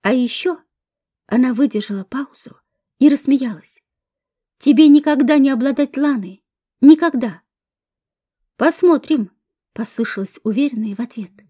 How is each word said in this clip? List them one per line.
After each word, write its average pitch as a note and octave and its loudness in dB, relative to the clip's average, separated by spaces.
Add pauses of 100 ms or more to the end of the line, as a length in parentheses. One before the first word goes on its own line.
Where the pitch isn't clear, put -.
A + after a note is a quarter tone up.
"А G3+ 0
ещё", C4 -4 (640)
она B3+ 0
выдержала G3+ -4
паузу - -14 (420)
и C#4+ 4
рассмеялась, C4 -2 (760)
"тебе D4 4
никогда D4 4
не C4+ 2
обладать C4+ -4
Ланой, A#3+ -6 (360)
никогда". C#4+ 2 (1120)
"Посмотрим", D4+ 0 (420)
послышалось - -8
уверенное A3 -4
в G#3+ -12
ответ. A3+ -12 (180)